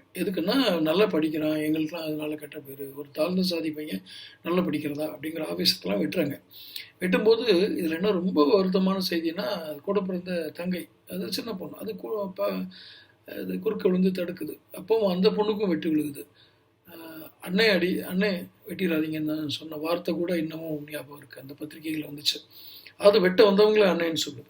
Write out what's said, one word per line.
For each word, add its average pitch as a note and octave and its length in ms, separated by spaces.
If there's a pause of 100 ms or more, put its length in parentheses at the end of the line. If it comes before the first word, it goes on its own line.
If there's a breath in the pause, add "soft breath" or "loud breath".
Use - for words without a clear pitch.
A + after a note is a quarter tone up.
(140)
எதுக்குன்னா, F#3 680
"நல்லா D#3+ 240
படிக்கிறான், D#3 520
எங்களுக்கெல்லாம் D#3 500
அதனால D3+ 280
கெட்ட D3+ 240
பேரு, C#3 360
ஒரு C#3+ 160
தாழ்ந்த F3+ 320
சாதி E3 280
பையன் D3+ 300 (420 loud breath)
நல்லா F3 160
படிக்கிறதா?" D3+ 480
அப்படிங்கிற D#3 380
ஆவேசத்தெல்லாம் F3+ 560
வெட்டுறாங்க. D3+ 400 (580 loud breath)
வெட்டும்போது A3 540
இதுல F3 360
என்ன E3+ 220
ரொம்ப F3+ 340
வருத்தமான F#3+ 520 (120)
செய்தின்னா, E3 360
அது D#3+ 360
கூட G3 180
பிறந்த F3+ 500
தங்கை, F3 400 (200)
அது G3 240
சின்ன A3 220
பொண்ணு, - 220
அது G#3 160
கு-, G3+ 380
ப-, F#3+ 360 (580 loud breath)
அது F#3 340
குறுக்க G3+ 300
விழுந்து F#3 340
தடுக்குது. F3 360 (120)
அப்பவும் G#3+ 400
அந்த F#3+ 180
பொண்ணுக்கும் G#3 380
வெட்டு D#3+ 280
விழுகுது. D3 320 (600 soft breath)
ஆஹ், - 440 (100)
"அண்ணே G#3 280
அடி, F3+ 280
அண்ணே F#3 500 (200)
வெட்டிடாதீங்கன்னு" D#3 680
தான் D3+ 120
சொன்ன D#3+ 260
வார்த்தை D#3+ 380
கூட E3+ 240
இன்னமும் D#3 540
ஞாபகம் C#3+ 260
இருக்கு. C3 240
அந்த C#3 120
பத்திரிகைகள்ல D3+ 540
வந்துச்சு. D3 300 (600 loud breath)
அது G3+ 240
வெட்ட F#3 300
வந்தவங்களே G#3+ 360
அண்ணேன்னு E3+ 380
சொல்லுது. - 240